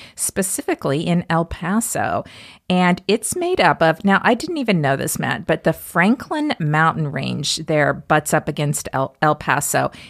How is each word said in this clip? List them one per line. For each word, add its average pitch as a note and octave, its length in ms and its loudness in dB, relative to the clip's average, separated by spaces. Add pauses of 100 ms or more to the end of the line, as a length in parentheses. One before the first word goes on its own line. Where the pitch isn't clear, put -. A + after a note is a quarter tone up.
(140)
specifically E3+ 920 -2
in F3 220 0
El E3 160 2
Paso. E3 800 -4 (460)
And F3+ 360 4
it's - 300 0
made F4+ 240 0
up D#3+ 220 4
of, D#3+ 240 2
now, G3 180 4
I G3+ 80 4
didn't D#4 240 -4
even A3+ 240 0
know C#3 160 2
this, - 220 -6
Matt, - 280 -4
but D#3+ 180 0
the D#3+ 100 2
Franklin C4+ 840 0
Mountain D#3 540 0
Range C#3 440 -4
there D3+ 360 0
butts D3+ 400 0
up D#3+ 160 0
against D3 460 -4
El, C3+ 260 -2
El D3+ 140 4
Paso. C3+ 560 0 (200)